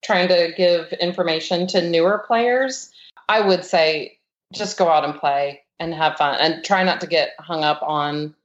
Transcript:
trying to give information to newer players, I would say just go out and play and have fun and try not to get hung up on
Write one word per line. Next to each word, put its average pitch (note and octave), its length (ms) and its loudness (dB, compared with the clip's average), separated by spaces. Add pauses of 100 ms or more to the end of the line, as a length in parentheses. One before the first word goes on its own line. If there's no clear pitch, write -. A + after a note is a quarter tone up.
trying F3+ 240 2
to E3+ 260 2
give F3 380 2
information F3 720 -2
to F3+ 140 0
newer E3+ 440 2
players, B3 640 0 (360)
I G#3+ 180 2
would F#3 200 2
say D#3 520 0 (360)
just G3+ 240 -8
go F3+ 100 2
out D#3 160 4
and D3 160 -6
play C#3+ 440 -2 (180)
and E3 120 -6
have D#3 220 0
fun C#3+ 240 0
and D#3+ 240 0
try F#3+ 180 2
not F#3 200 0
to F3 60 -10
get D#3 320 0
hung D#3 260 -4
up D3+ 160 0
on D3+ 520 -4 (120)